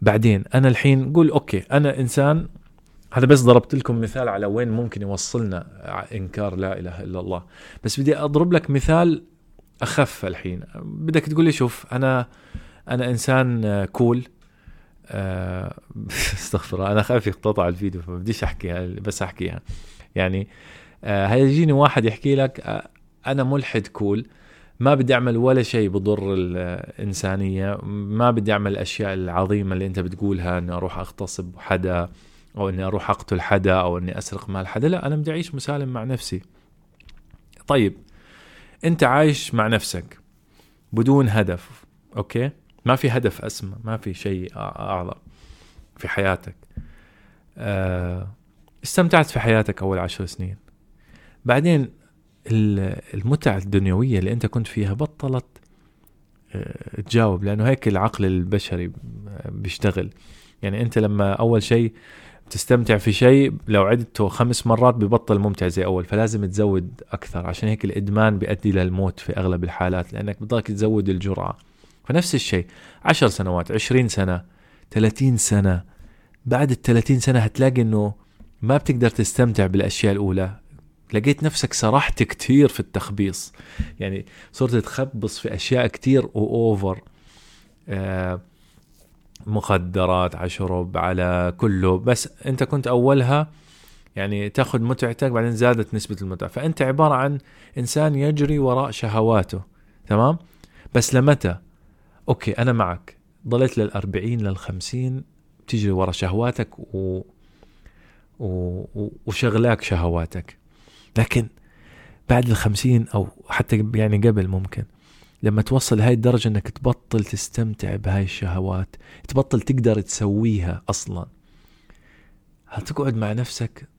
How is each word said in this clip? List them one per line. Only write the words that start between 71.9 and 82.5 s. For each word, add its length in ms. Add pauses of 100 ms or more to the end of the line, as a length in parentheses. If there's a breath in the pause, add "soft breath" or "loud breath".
فنفس 300
الشيء، 300 (380 loud breath)
عشر 240
سنوات، 440
عشرين 360
سنة، 360 (480 soft breath)
ثلاثين 460
سنة، 460 (600 soft breath)
بعد 260
الثلاثين 480
سنة 200
هتلاقي 420
إنه 320 (480 soft breath)
ما 160
بتقدر 320
تستمتع 580
بالأشياء 460
الأولى. 460 (540)
لقيت 300
نفسك 300
سرحت 500
كتير 440